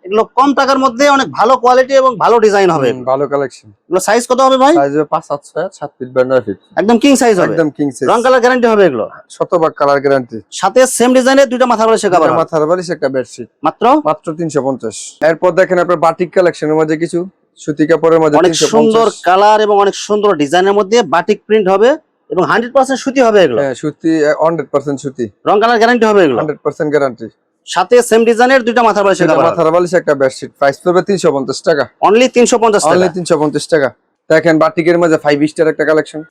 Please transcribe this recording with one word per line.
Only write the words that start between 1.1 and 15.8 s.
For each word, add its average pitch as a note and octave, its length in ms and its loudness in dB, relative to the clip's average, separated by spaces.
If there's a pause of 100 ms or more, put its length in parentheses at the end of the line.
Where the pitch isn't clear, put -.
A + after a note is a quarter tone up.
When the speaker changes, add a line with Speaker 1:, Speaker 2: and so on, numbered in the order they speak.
Speaker 1:
অনেক C4 120 -2 (120)
ভালো A3+ 140 4 (100)
কোয়ালিটি B3+ 380 2
এবং C4 100 2 (120)
ভালো G3+ 120 4 (100)
ডিজাইন G3 300 2
হবে। C3+ 140 0
Speaker 2:
হুম, B2+ 120 -6 (100)
ভালো C3+ 200 0
কালেকশন। C#3 360 -6 (200)
Speaker 1:
এগুলো F3+ 200 -2
সাইজ A#3 220 0
কত B3 160 0
হবে C4 180 2
ভাই? C#4+ 160 4
Speaker 2:
সাইজ C#3 160 -2
হবে D3+ 180 -2
পাঁচ D#3+ 180 -6
হাত C#3+ 160 -8
ছয় D#3 160 -8
হাত, F#3+ 160 -10
সাত D3 180 -12
ফিট B2+ 180 -12
বা C3 140 2
নয় C3 160 2
ফিট। G2 120 -8 (240)
Speaker 1:
একদম A3+ 220 2
কিং C#4+ 180 4
সাইজ A#3+ 200 2
হবে। G#3 120 -2
Speaker 2:
একদম D#3 240 0
কিং D3 180 -2
সাইজ। B2+ 160 -4
Speaker 1:
রং A3+ 140 2
কালার B3+ 180 2
গ্যারান্টি B3 280 2
হবে G#3 180 2
এগুলো। A2 160 -4 (300)
Speaker 2:
শতভাগ D#3+ 440 -2
কালার C#3+ 240 2
গ্যারান্টি। C3+ 340 -2 (240)
Speaker 1:
সাথে G3 180 0 (180)
সেম A#3+ 200 2
ডিজাইনের C4+ 340 2
দুইটা B3 200 -2
মাথার A3 160 0
বালিশের A3 220 0
কভার F3 100 2
Speaker 2:
দুইটা D#3 140 2
Speaker 1:
হবে। E3 80 0
Speaker 2:
মাথার D#3 280 -2
বালিশ, F3+ 260 -2
একটা D3 200 -6
বেডশিট। B2 320 -8 (180)
Speaker 1:
মাত্র? - 200 -2 (240)
Speaker 2:
মাত্র - 180 -6 (120)
তিনশো D3 280 -4
পঞ্চাশ। A#2+ 280 -6 (340)
এরপর E3 200 0 (100)
দেখেন F3+ 240 0